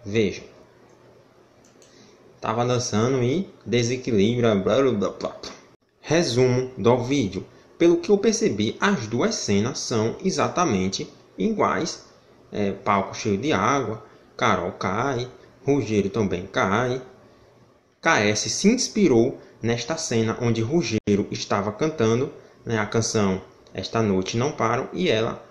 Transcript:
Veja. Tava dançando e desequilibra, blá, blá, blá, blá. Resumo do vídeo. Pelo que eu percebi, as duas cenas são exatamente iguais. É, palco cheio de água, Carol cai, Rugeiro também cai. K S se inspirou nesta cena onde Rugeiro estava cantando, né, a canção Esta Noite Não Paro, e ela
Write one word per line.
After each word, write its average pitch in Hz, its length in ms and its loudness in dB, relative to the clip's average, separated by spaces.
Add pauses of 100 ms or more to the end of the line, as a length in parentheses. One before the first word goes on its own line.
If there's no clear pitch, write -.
Veja. 104 380 -2 (2000)
Tava 117 260 -2
dançando 123 560 0
e 151 260 0 (160)
desequilibra, 117 920 2
blá, 104 260 2
blá, 131 80 4
blá, 101 200 0
blá. - 260 -8 (640)
Resumo 127 760 2
do 117 220 4
vídeo. 120 480 -2 (320)
Pelo 170 200 6
que 170 120 -4
eu 202 80 6
percebi, 196 640 0
as 190 260 0
duas 135 300 -2
cenas 147 420 0
são 110 460 -2
exatamente 123 840 0 (300)
iguais. 185 680 -2 (460)
É, 101 220 -2
palco 98 440 -2
cheio 101 220 -2
de 143 140 -2
água, 110 520 -2 (320)
Carol 98 360 0
cai, 120 580 -4 (340)
Rugeiro 107 460 0
também 92 380 -2
cai. 120 520 0 (1000)
K 156 220 2
S 104 280 0
se - 160 0
inspirou 160 720 4 (240)
nesta 117 340 -2
cena 113 440 0
onde 113 220 0
Rugeiro 110 680 0
estava 104 400 -2
cantando, 127 640 0 (320)
né, 117 120 -4
a 107 100 0
canção 101 540 0 (320)
Esta - 300 -4
Noite 95 340 0
Não 131 140 0
Paro, 120 420 -2
e 180 160 -2
ela 110 320 -2 (100)